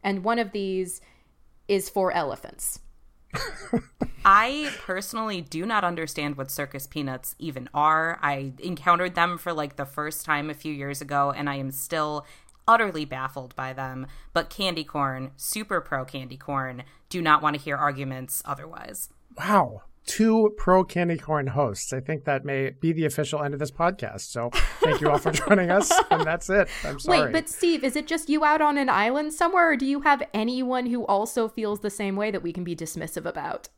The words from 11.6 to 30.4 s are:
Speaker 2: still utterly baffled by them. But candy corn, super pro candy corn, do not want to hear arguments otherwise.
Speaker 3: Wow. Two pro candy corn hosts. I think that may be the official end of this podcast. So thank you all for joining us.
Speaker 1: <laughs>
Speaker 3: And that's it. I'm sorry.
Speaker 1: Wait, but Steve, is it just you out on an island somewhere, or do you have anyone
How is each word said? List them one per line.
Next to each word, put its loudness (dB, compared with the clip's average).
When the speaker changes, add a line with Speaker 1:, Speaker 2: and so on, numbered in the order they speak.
Speaker 2:
still -4
utterly 4
baffled -10
by -8
them. -8
But 0
candy -4
corn, -4
super -4
pro -6
candy -12
corn, -6
do -4
not 6
want 0
to -8
hear -4
arguments -4
otherwise. -10
Speaker 3:
Wow. 2
Two 4
pro 6
candy 0
corn -2
hosts. 0
I -4
think -6
that 0
may -2
be 0
the 0
official -2
end -2
of -6
this -4
podcast. -2
So -6
thank 4
you 4
all 4
for 0
joining 4
us. 4
Speaker 1:
<laughs> 4
Speaker 3:
And 4
that's -2
it. 6
I'm -4
sorry. 4
Speaker 1:
Wait, -2
but 0
Steve, 2
is 0
it -2
just -2
you 4
out 6
on 4
an 2
island 2
somewhere, 4
or 4
do 0
you 0
have 6
anyone 0